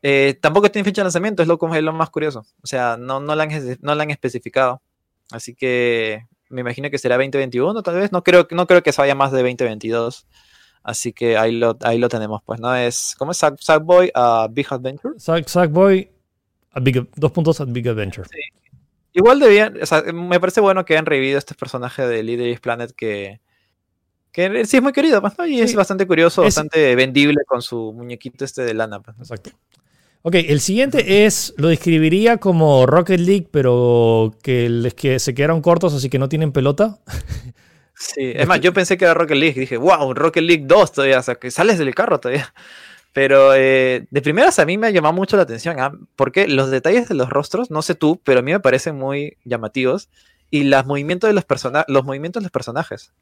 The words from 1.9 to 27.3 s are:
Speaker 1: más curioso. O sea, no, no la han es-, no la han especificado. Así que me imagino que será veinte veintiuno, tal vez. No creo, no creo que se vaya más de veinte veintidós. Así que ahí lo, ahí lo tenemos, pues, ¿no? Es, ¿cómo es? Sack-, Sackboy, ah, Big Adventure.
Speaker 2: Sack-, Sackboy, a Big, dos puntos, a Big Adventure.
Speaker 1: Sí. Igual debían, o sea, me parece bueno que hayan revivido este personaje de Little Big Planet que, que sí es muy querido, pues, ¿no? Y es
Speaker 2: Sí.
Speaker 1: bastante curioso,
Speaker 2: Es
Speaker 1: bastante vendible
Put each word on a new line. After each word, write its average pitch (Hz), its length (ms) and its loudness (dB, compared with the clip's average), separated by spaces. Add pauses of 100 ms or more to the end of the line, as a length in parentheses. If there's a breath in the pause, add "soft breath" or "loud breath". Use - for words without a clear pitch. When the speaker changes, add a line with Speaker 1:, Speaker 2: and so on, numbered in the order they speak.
Speaker 1:
más 160 200 -4
curioso. 143 340 -8 (180)
O - 20 -18
sea, 123 300 -4
no, 127 240 -8
no 147 160 -4
la 156 80 0
han 151 80 -4
es-, 131 300 -8
no 143 120 -4
la 151 100 -2
han 151 60 -6
especificado. 127 720 -4 (500)
Así 117 220 -16
que 117 760 -2 (200)
me 127 140 -12
imagino 123 280 -10
que 139 80 -8
será 123 200 0
veinte 135 200 -2
veintiuno, 139 460 -2
tal 170 120 -6
vez. 196 180 -2
No 175 100 -4
creo, 180 280 6
no 175 140 -2
creo 175 160 6
que 156 120 0
se - 80 -2
vaya 139 140 2
más 135 180 0
de 131 100 0
veinte 123 220 -2
veintidós. 113 600 -6 (540 soft breath)
Así 120 300 -8
que 117 260 0
ahí 113 140 2
lo, 117 300 0
ahí 117 160 0
lo 120 100 0
tenemos, 107 380 -6
pues, 113 160 -10
¿no? 123 120 -4
Es, 123 440 -4
¿cómo 143 140 -8
es? 180 60 -8
Sack-, 143 220 0
Sackboy, 165 560 4
ah, 117 340 2
Big 135 200 -6
Adventure. 135 500 -10
Speaker 2:
Sack-, 165 300 -4
Sackboy, 185 600 2 (600)
a - 80 -10
Big, 123 260 0 (120)
dos 147 160 -2
puntos, 165 260 0
a 147 60 -6
Big 120 240 -6
Adventure. 101 420 -6
Speaker 1:
Sí. 160 80 -18 (720)
Igual 233 280 4
debían, 214 420 6
o - 60 -4
sea, 160 160 0 (100)
me 180 260 0
parece 185 220 0
bueno 190 240 2
que 160 80 0
hayan 156 140 0
revivido 139 320 0
este - 160 -14
personaje 123 520 -8
de 117 140 -2
Little 120 240 -6
Big 120 160 -6
Planet 120 340 -6
que, 101 460 -8 (880)
que 196 340 -2
sí 269 120 2
es 247 60 4
muy 269 100 0
querido, 277 260 2
pues, 202 160 -4
¿no? 349 120 -6
Y 277 140 -2
es 233 100 0
Speaker 2:
Sí. 233 40 -4
Speaker 1:
bastante 196 300 0
curioso, 170 380 2
Speaker 2:
Es 190 120 4
Speaker 1:
bastante 151 400 2
vendible 135 520 2